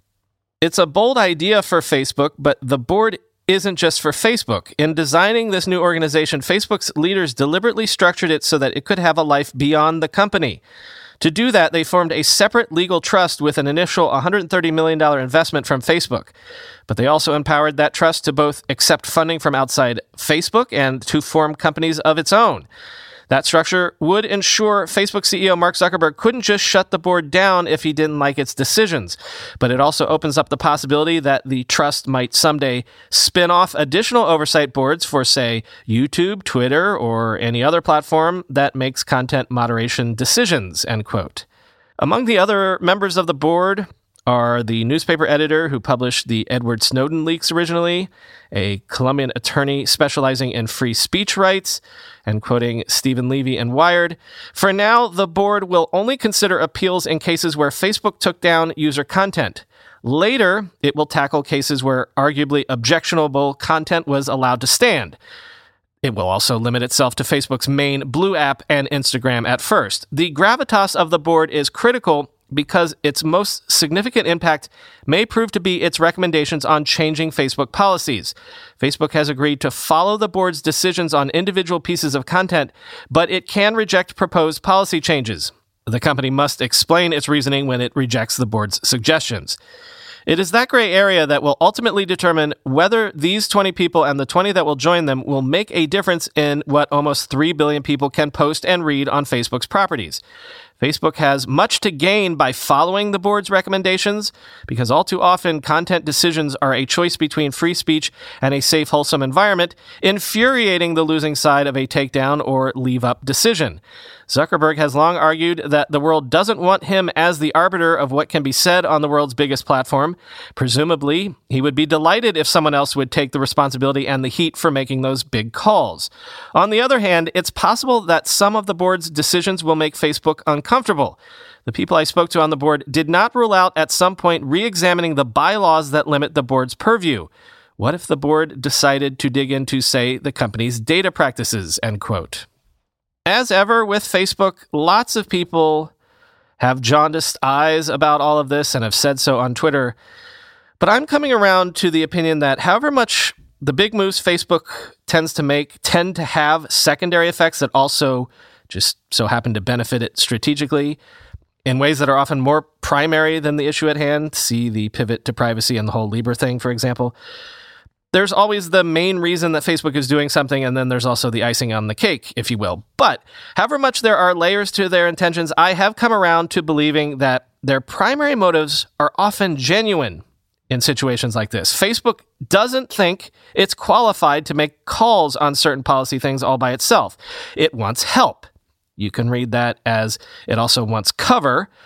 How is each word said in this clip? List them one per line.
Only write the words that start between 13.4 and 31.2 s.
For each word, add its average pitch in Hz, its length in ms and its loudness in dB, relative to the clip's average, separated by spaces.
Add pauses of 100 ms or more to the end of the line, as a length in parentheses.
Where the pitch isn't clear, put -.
with 147 160 0
an 143 80 0
initial 165 540 0
hundred 180 300 -2
thirty 170 200 0
million 160 300 0
dollar 147 200 2
investment 139 460 0
from 131 160 0
Facebook. 156 460 -2 (600)
But 110 100 -4
they 123 100 2
also 151 260 2
empowered 147 440 0
that 151 160 2
trust 165 320 0
to 147 80 -2
both 147 360 0
accept - 380 0
funding 165 320 0
from 139 160 0
outside 131 460 0 (160)
Facebook 165 540 0
and 131 360 0
to 151 140 0
form 156 340 0
companies 160 460 -2
of 156 160 2
its 165 160 0
own. 190 340 2 (600)
That 135 160 2
structure 175 540 0
would 190 240 2
ensure 202 640 0
Facebook 196 380 -2
C 190 180 -2
E 190 60 4
O 180 80 4
Mark 175 180 2
Zuckerberg 170 400 2
couldn't 240 280 0
just 202 200 2
shut - 280 0
the 190 60 -2
board 170 320 0
down 185 380 2
if 151 160 -2
he 156 80 -2
didn't 151 280 0
like 143 200 0
its 135 160 -4
decisions. 147 600 0 (420)
But 127 100 2
it 127 120 2
also 151 260 2
opens 151 300 0
up 156 100 2
the 147 80 -2
possibility 147 640 0
that 139 240 0